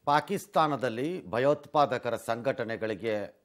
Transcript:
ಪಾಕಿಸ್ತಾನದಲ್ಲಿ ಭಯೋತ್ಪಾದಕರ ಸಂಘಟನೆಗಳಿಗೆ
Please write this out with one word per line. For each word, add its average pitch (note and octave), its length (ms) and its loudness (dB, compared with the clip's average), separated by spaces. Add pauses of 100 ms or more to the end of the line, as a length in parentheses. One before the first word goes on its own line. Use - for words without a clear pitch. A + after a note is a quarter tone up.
ಪಾಕಿಸ್ತಾನದಲ್ಲಿ D3 1200 0
ಭಯೋತ್ಪಾದಕರ C3 880 2
ಸಂಘಟನೆಗಳಿಗೆ A2 1300 -4